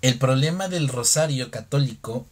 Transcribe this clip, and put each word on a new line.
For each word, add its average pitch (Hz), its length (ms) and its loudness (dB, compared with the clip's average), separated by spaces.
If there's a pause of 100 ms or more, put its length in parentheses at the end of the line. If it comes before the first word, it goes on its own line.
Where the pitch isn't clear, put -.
El 127 180 2
problema 147 480 2
del 170 220 -2
Rosario 127 600 0
Católico 120 840 -4